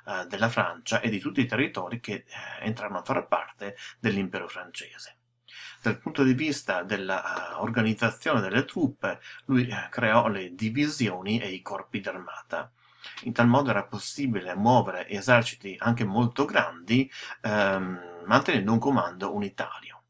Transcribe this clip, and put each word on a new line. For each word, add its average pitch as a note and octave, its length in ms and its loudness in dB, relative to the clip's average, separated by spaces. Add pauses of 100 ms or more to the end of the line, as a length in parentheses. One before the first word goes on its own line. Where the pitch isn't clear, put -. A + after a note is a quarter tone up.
eh, F#2 200 -4
della G2+ 240 0
Francia F#2+ 500 0
e A#2+ 80 0
di G#2 100 -2
tutti C#3+ 220 -2
i A#2 60 4
territori A2 520 -2
che, A2 140 -8 (140)
eh, - 0 - (400)
entrarono G#2 320 -4
a F2 60 -10
far - 240 -4
parte G2+ 480 -4 (220)
dell'impero F#2+ 500 -2
francese. - 680 -14 (640)
Dal A2 180 0
punto - 240 0
di C3 120 8
vista C3+ 480 0
della, F#2+ 400 -2
eh, - 320 -6
organizzazione A2+ 840 0
delle G2+ 260 0
truppe, A#2+ 520 -2 (280)
lui, B2 200 2
eh, A2+ 240 -6
creò A2+ 380 4
le F#2 260 -4
divisioni A2 840 0
e G#2 80 -6
i F#2 140 -8
corpi - 380 -8
d'armata. F2+ 680 -8 (540)
In A#2 80 -4
tal A#2+ 160 6
modo C3 220 6
era G2+ 120 0
possibile G2+ 720 -4
muovere G2 540 4
eserciti G2+ 680 2
anche A#2 280 2
molto A#2+ 400 2
grandi, A#2 640 0 (300)
ehm, F#2+ 840 -2
mantenendo A2 440 4
un A#2 80 6
comando G2 560 0
unitario. - 760 -6